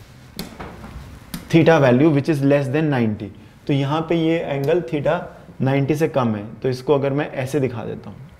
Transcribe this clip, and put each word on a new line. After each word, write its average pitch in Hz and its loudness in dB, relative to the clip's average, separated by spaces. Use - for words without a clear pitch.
theta 160 6
value 135 6
which 139 2
is 147 0
less 139 2
than 156 0
ninety। 107 -2
तो 151 0
यहाँ 139 0
पे 175 0
ये 165 0
एंगल 151 -2
theta 156 0
नाइंटी 139 2
से 151 0
कम 120 0
है, 101 -8
तो 131 -2
इसको 127 0
अगर 135 0
मैं 147 -4
ऐसे 139 -4
दिखा 113 -2
देता 107 -12
हूँ 101 -16